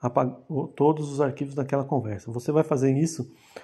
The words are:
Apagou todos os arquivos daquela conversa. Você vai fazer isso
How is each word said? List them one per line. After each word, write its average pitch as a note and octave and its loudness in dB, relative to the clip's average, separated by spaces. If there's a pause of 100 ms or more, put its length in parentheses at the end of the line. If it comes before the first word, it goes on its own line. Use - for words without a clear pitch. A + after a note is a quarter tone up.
Apagou C3 -2
todos D3+ 2
os C#3 -2
arquivos C#3 -2
daquela C#3 -2
conversa. A2+ -4
Você A#2+ -4
vai D3+ 4
fazer C3+ 2
isso D3 0 (360)